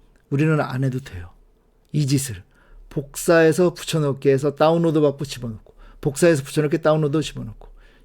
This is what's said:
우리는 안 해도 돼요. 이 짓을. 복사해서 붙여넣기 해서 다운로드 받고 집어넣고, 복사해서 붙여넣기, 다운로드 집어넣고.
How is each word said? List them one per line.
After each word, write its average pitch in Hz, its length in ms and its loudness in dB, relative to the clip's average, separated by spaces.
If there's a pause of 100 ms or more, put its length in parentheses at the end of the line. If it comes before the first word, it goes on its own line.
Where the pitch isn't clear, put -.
(280)
우리는 151 320 0
안 131 240 -4
해도 131 160 -2
돼요. 87 300 -16 (640)
이 147 140 0
짓을. 131 380 -2 (480)
복사해서 165 800 2
붙여넣기 147 560 -4
해서 135 260 2
다운로드 160 460 2
받고 143 240 0
집어넣고, - 500 -14 (280)
복사해서 151 400 2
붙여넣기, 151 400 -2
다운로드 156 400 0
집어넣고. 123 480 -12 (340)